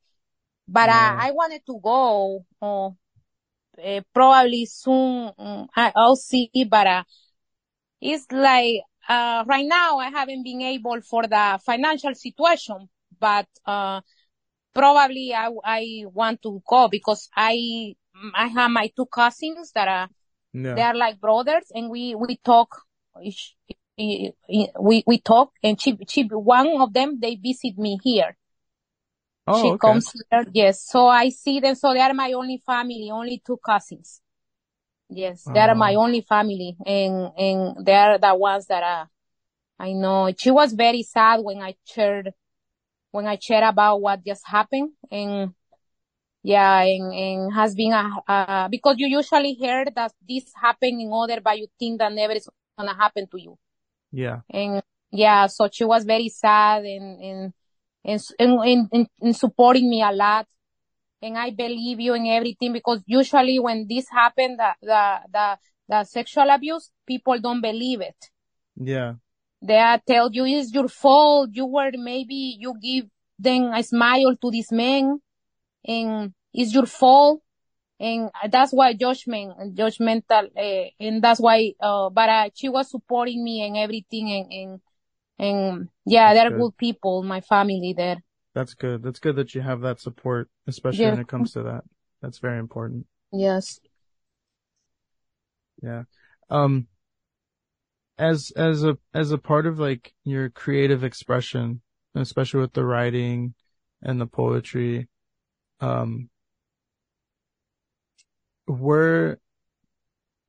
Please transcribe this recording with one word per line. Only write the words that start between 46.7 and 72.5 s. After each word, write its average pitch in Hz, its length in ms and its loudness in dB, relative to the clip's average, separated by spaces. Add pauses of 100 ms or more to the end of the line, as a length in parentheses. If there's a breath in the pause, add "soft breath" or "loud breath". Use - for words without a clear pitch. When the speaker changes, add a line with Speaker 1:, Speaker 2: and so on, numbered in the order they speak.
Speaker 1:
and, 190 320 0
and 190 400 -6
has 214 220 2
been 220 180 0
a, 208 160 0 (180)
a, 196 440 0
because 262 260 2
you 277 100 -2
usually 285 460 0
hear 254 320 -4 (100)
that 233 160 -6 (160)
this 254 320 -10
happened 240 400 0
in 220 140 -10
other, 226 280 -2
but 214 180 -2
you 214 80 -12 (100)
think 233 220 -6
that 208 120 0
never 214 220 -2
is 214 160 -10 (280)
gonna 202 180 -6
happen 208 320 -2
to 185 120 -16
you. 170 180 -20 (540)
Speaker 2:
Yeah. 123 280 -8 (100)
Speaker 1:
And 202 320 -6 (300)
yeah, 202 360 4
so 202 240 0
she - 120 -4
was 226 220 2
very 226 240 0
sad 208 560 2
and, 196 360 -14
and, 190 320 -12 (500)
and, 208 200 -6 (160)
and, 247 200 4
and, 240 320 2
and, 233 160 2 (140)
and 233 140 2
supporting 247 540 4
me 226 120 0
a 208 100 2
lot. 208 360 0 (720)
And 226 160 -10
I 240 140 -6
believe 240 500 -8
you 240 140 -2
in 233 120 -4
everything, 233 460 -2
because 233 320 -4
usually 262 520 2
when 226 300 -2
this 240 240 -6
happened, 247 480 0
the, 208 220 0
the, 208 380 0 (120)
the, 202 260 -2 (300)
the 208 160 0
sexual 269 460 0
abuse, 294 420 0 (160)
people 254 320 -2
don't 240 220 -4
believe 226 400 -4
it. - 160 -12 (580)
Speaker 2:
Yeah. 127 380 -6 (480)
Speaker 1:
They 214 160 2
are 233 280 4
tell 240 280 2
you, 254 120 -2
"It's 262 280 -4
your 262 160 0
fault. 285 640 4
You 254 140 -6
were, 269 260 -2
maybe 254 680 -10